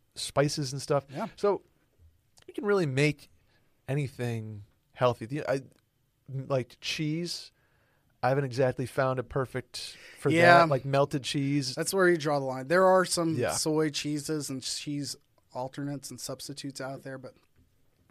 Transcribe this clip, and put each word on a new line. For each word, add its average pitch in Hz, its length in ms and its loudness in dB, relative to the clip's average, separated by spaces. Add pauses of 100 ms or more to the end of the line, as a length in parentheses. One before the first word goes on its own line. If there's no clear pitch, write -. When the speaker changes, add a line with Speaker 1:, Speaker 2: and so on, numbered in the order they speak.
(140)
Speaker 1:
spices 147 580 -2
and 139 80 -8
stuff. 143 300 -2
Speaker 2:
Yeah. 160 160 -6 (100)
Speaker 1:
So 202 260 0 (840)
you - 80 -20
can 302 100 -8
really 202 220 2
make 143 420 0 (600)
anything 117 760 -4 (300)
healthy. 120 320 0
The, 139 220 -6
I, 139 60 2 (720)
m-, 131 200 -8
like, 131 320 -2
cheese, 160 720 -6 (680)
I 123 80 2
haven't 139 140 2
exactly 127 420 0
found 131 320 0
a 127 40 -4
perfect - 720 -6 (220)
for - 120 0
Speaker 2:
Yeah. 170 280 8
Speaker 1:
that, 170 100 6
like, 131 160 0
melted 139 380 2
cheese. 139 520 -2
Speaker 2:
That's 160 200 -4
where 185 140 6
you 175 80 6
draw 147 220 0
the 135 80 -2
line. 131 220 -6
There 180 180 6
are 185 180 8
some 165 300 0
Speaker 1:
Yeah. 110 180 0
Speaker 2:
soy 156 380 0
cheeses 147 600 -4
and 131 120 -6
cheese 143 540 -6 (360)
alternates 143 580 -8
and 123 100 -14
substitutes 139 600 -12
out 135 220 -10
there, 135 160 -12
but, 127 160 -18 (760)